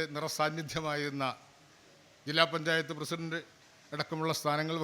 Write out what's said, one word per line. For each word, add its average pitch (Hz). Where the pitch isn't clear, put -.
നിറസാന്നിധ്യമായിരുന്ന, 147
ജില്ലാ 160
പഞ്ചായത്ത് 160
പ്രസിഡന്റ് 165
അടക്കമുള്ള 156
സ്ഥാനങ്ങൾ 151